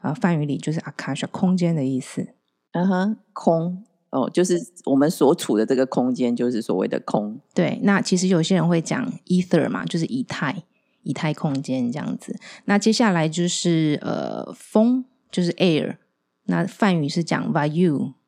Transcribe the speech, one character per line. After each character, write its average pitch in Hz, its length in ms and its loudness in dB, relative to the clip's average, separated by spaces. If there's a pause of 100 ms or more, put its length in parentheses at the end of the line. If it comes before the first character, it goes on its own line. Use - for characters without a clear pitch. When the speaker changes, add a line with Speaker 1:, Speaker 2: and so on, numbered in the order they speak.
Speaker 1:
呃， 143 120 -2
梵 175 240 2
语 147 80 0
里 143 120 -2
就 151 160 -4
是 160 80 -4
Akasha， - 500 -8
空 185 240 2
间 170 180 2
的 143 120 0
意 131 120 0
思。 - 360 -8 (400)
Speaker 2:
嗯 175 120 0
哼， 190 320 0 (140)
空， 175 540 0 (240)
哦， 131 200 -2
就 175 140 2
是 180 160 2 (240)
我 135 100 0
们 139 160 4
所 151 260 4
处 120 220 -2
的 110 80 2
这 135 80 0
个 131 120 2
空 127 280 0
间 120 220 0
就 123 160 -2
是 113 100 -2
所 104 140 -2
谓 95 140 0
的 - 100 -2
空。 214 400 -4 (140)
Speaker 1:
对， 170 300 0
那 202 180 4
其 - 160 0
实 185 100 0
有 175 160 4
些 190 120 2
人 165 120 2
会 170 140 2
讲 - 280 -4 (180)
ether 180 420 2
嘛， 92 160 -6
就 - 120 -6
是 165 100 -2
以 131 160 -4
太、 - 400 -6 (400)
以 147 100 -6
太 151 200 -2
空 139 300 -4
间 127 260 -2
这 135 80 -6
样 - 200 -6
子。 - 200 -12 (280)
那 202 120 2
接 220 140 4
下 214 200 4
来 165 180 2
就 175 180 -2
是， 160 540 0
呃， 64 520 -6
风， 247 520 2 (260)
就 - 100 -2
是 170 120 0
air， 165 420 2 (500)
那 170 200 0
梵 185 360 2
语 143 60 0
是 165 160 -2
讲 156 300 -4
vayu。 151 600 0 (140)